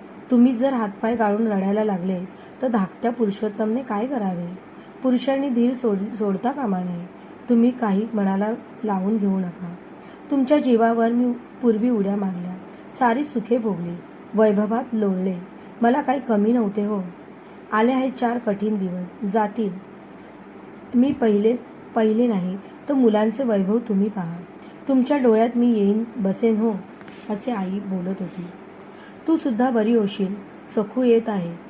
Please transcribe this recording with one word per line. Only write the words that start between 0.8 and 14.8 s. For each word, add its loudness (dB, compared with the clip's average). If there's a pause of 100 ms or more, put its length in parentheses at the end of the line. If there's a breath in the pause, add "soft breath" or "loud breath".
गाळून 2
रडायला 2
लागले, -2 (360 loud breath)
तर 0
धाकट्या 0
पुरुषोत्तमने -2
काय -4
करावे? -4 (580 loud breath)
पुरुषांनी 2
धीर 4
सोड-, 0
सोडता 0
कामा -2
नये. -6 (440 loud breath)
तुम्ही 6
काही 0
मनाला 0 (320)
लावून 0
घेऊ 2
नका. -8 (560 loud breath)
तुमच्या 4
जीवावर 4
मी 2 (280)
पूर्वी 4
उड्या 2
मारल्या, -4 (340 loud breath)
सारी 2
सुखे -2
भोगली, -2 (380)
वैभवात 2 (100)